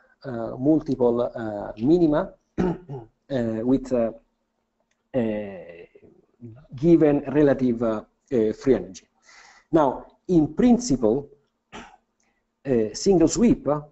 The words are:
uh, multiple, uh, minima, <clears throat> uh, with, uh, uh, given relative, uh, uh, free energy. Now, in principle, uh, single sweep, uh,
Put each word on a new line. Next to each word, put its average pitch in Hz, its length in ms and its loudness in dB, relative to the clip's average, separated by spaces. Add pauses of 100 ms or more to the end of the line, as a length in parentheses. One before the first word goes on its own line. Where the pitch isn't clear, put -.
(260)
uh, 117 320 -10
multiple, 127 640 0
uh, 107 560 -8
minima, 156 560 2 (120)
<clears throat> - 140 -14
uh, 185 140 0 (560)
with, 123 640 -2
uh, 113 180 -2 (1000)
uh, 107 440 -4 (1160)
given 151 520 4
relative, 127 560 2
uh, 110 200 -4 (300)
uh, 110 200 0
free 127 220 0
energy. 92 300 -10 (680)
Now, 151 340 0 (220)
in 160 260 2
principle, 143 760 2 (440)
uh, - 1200 -8
single 170 340 2
sweep, 185 400 0
uh, 147 140 -2 (100)